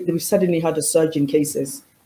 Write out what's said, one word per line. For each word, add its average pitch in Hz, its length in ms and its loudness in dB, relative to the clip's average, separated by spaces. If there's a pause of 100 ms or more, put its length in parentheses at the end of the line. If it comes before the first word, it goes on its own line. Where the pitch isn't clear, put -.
we 170 120 0
suddenly 175 440 0
had 160 160 -2
a 151 40 0
surge 160 360 2
in 143 100 2
cases 143 560 -2 (220)